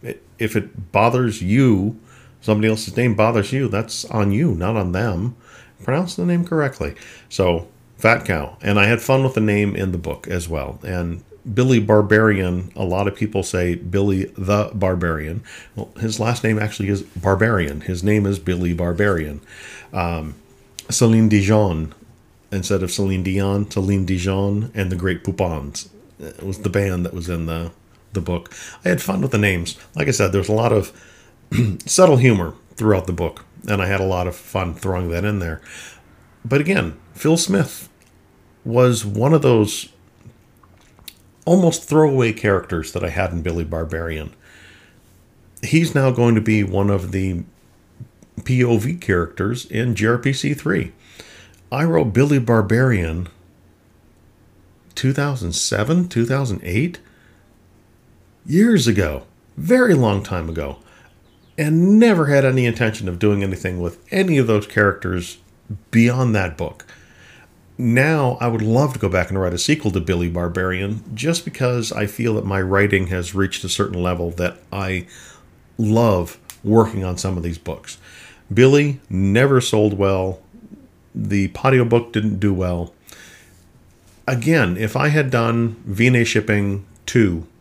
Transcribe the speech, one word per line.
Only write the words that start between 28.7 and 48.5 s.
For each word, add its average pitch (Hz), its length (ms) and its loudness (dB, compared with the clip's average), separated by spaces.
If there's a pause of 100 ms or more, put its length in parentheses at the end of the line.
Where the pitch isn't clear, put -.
I 185 60 0
had 175 100 0
fun 190 220 -4
with 135 80 -2
the 110 80 0
names. 92 400 -2 (160)
Like 156 120 -2
I 139 40 0
said, 98 220 0
there's 98 180 0
a - 20 0
lot 113 220 2
of 98 180 0 (580)
<clears throat> 110 360 -2
subtle 165 320 6
humor 98 340 4 (220)
throughout 101 320 2
the 90 80 -2
book, 85 320 -6 (200)
and 101 140 -2
I 92 60 0
had 98 140 0
a 95 40 0
lot 90 220 0
of 87 100 -6
fun 87 380 -6
throwing 90 340 -4
that 87 160 -4
in 104 140 -2
there. 82 240 -6 (840)
But 131 160 0
again, 147 400 -4 (140)
Phil 160 240 0
Smith - 500 -2 (720)
was 117 440 2
one 107 260 0
of 156 80 4
those 117 480 2 (1600)
almost 170 380 4
throwaway 135 500 4
characters 87 580 0
that 90 100 -4
I 90 60 -4
had 87 240 -2
in 85 80 -4
Billy 85 240 -4
Barbarian. 82 680 -8 (1300)
He's 165 320 0
now 135 160 4
going 120 240 2
to 107 80 2
be 107 200 2
one 98 280 0
of 92 200 -2
the 95 340 -4 (1000)
P 127 180 2